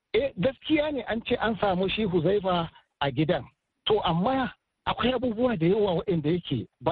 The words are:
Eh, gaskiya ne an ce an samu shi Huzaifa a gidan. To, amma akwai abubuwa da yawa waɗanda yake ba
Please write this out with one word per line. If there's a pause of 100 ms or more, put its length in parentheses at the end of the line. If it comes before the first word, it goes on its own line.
(140)
Eh,
gaskiya
ne
an
ce
an
samu
shi
Huzaifa (320)
a
gidan. (440)
To,
amma (340)
akwai
abubuwa
da
yawa (100)
waɗanda
yake (140)
ba